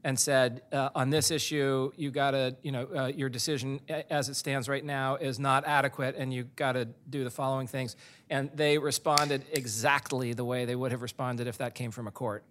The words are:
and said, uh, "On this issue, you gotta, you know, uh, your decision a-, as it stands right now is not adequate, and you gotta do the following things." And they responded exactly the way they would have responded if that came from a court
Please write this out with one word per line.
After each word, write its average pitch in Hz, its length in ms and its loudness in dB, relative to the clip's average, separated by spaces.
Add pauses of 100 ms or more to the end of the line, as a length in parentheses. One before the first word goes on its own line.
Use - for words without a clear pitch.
and 131 160 0
said, 131 420 4 (100)
uh, 135 240 2
"On 135 140 2
this 151 220 4
issue, 139 640 0
you 143 160 -4
gotta, 135 520 2
you 143 80 -4
know, 131 240 -4
uh, 135 100 0 (100)
your 135 140 0
decision 135 580 -2
a-, 160 240 -6
as 139 180 0
it 135 60 -8
stands 135 320 -2
right 135 160 -2
now 135 320 -2
is 135 240 -4
not 139 260 4
adequate, 139 520 2
and 131 160 -4
you 123 100 -4 (120)
gotta 127 320 0 (220)
do 135 140 -2
the 123 60 -4
following 131 380 -2
things." 131 280 -4 (340)
And 139 240 0
they 147 240 4
responded 143 720 2
exactly 127 840 0
the 123 120 -4
way 123 200 -2
they 123 100 -2
would 127 160 -2
have 120 100 -4
responded 123 460 -4
if 117 120 -6
that 123 160 -4
came 120 160 -4
from 113 160 -8
a 98 40 -8
court 107 400 -4